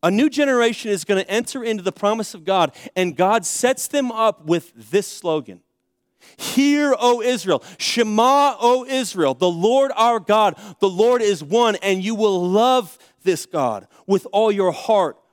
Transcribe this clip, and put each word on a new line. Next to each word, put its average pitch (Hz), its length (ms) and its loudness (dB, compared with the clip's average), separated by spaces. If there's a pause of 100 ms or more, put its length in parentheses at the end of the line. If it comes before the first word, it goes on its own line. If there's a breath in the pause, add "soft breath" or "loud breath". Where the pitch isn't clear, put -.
a 175 120 0
new 262 180 2
generation 240 640 0
is 185 100 -4
gonna 190 200 0
enter 233 420 -6
into 220 180 -4
the 185 80 -2
promise 214 440 -4
of 170 100 -20
God, 180 280 2 (220 loud breath)
and 180 220 -2
God 196 280 2
sets - 440 -2
them 262 240 -2
up 220 320 -2
with 160 280 -2 (200)
this 190 160 0
slogan. 143 520 -6 (760 soft breath)
"Hear, 285 640 2
O 240 200 2
Israel, 190 440 -2 (140 loud breath)
Shema, 240 840 2
O 247 240 2
Israel, 202 500 -2
the 180 160 0
Lord 233 460 2
our 226 240 2
God, 208 360 2 (220 loud breath)
the 196 100 2
Lord 226 320 2
is 202 220 -2
one, 214 400 2
and 190 220 0
you 220 100 -4
will 196 340 0
love 226 480 0 (280 soft breath)
this 175 200 0
God 120 440 -4 (180 soft breath)
with 190 240 0
all 214 220 0
your 196 180 0
heart 185 480 -2 (140)